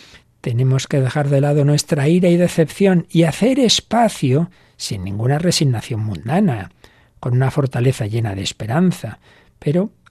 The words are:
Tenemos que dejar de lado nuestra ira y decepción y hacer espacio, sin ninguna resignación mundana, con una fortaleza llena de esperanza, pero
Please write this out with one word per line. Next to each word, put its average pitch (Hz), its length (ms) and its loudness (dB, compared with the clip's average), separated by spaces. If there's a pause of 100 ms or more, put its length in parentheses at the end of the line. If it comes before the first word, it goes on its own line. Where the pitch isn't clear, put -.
(400)
Tenemos 127 460 0
que 143 140 0
dejar 139 280 -2
de 139 120 2
lado 147 240 2
nuestra 147 420 0
ira 180 220 4
y 175 80 4
decepción 175 720 2
y 165 140 4
hacer 233 340 0
espacio, 196 920 0 (280)
sin - 260 -10
ninguna 113 380 -2
resignación 131 640 0
mundana, 110 640 -2 (500)
con 120 120 -4
una 131 180 2
fortaleza 131 560 0
llena 110 280 -4
de 95 80 -6
esperanza, 123 760 -4 (400)
pero 175 320 -2 (200)